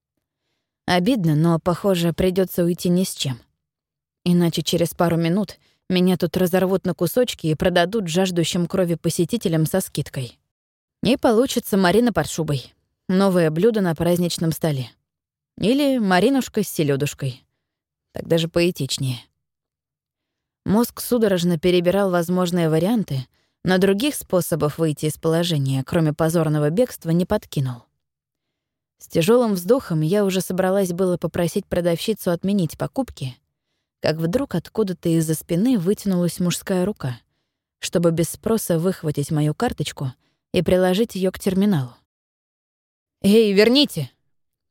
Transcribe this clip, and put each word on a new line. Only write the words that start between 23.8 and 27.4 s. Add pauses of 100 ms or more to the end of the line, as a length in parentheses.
способов
выйти
из
положения,
кроме
позорного
бегства,
не
подкинул. (1120)